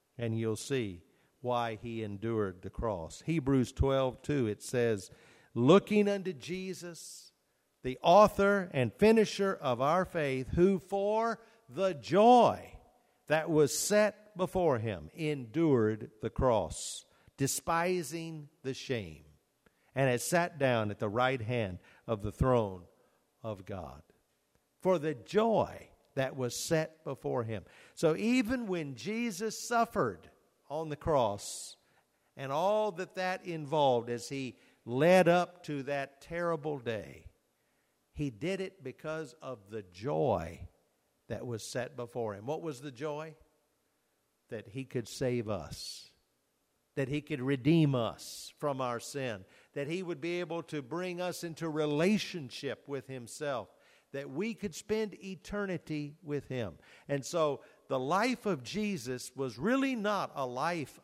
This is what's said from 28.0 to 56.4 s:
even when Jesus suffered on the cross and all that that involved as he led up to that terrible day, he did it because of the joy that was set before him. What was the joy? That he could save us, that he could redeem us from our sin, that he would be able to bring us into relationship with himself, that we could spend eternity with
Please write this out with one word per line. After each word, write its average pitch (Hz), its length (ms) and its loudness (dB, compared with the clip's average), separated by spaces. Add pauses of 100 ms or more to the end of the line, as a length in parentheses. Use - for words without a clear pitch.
even 240 500 0
when 165 300 -4
Jesus 214 640 -6
suffered 214 720 -2 (400)
on 156 180 -6
the 147 80 -6
cross 120 800 0 (600)
and 135 120 -10
all 202 440 0
that 175 220 -8
that 185 300 -4
involved 143 640 2
as 120 200 -6
he 135 260 -8 (300)
led 160 420 6
up 175 360 2
to 143 200 -6
that 139 380 -8
terrible 165 580 -4
day, 95 460 -8 (880)
he 147 160 -4
did 160 320 -6
it 185 200 -12
because 156 600 -10
of 110 280 -12
the 107 140 -8
joy 95 840 -2 (580)
that 117 180 -10
was 117 160 -8
set 127 360 -8
before 117 360 -6
him. 101 120 -14
What 156 160 -6
was 151 180 -8
the 143 120 -14
joy? 151 440 -10 (1120)
That 107 220 -10
he 131 160 -10
could 120 240 -6
save 123 400 -2
us, - 600 -8 (840)
that 135 140 -4
he 147 100 -4
could 143 220 -6
redeem 139 540 4
us - 640 -6
from 143 200 -4
our 120 220 -4
sin, 120 420 -8 (300)
that 143 140 -6
he 180 160 -6
would 165 180 -8
be 170 180 -4
able 170 240 -6
to 151 180 -8
bring 175 380 -6
us 180 240 -6
into 165 240 -8
relationship 151 1200 0
with 139 200 -8
himself, 127 600 -6 (440)
that 139 160 -8
we 180 280 -4
could 196 180 -8
spend 214 500 -4
eternity 180 1000 -6
with 143 240 -6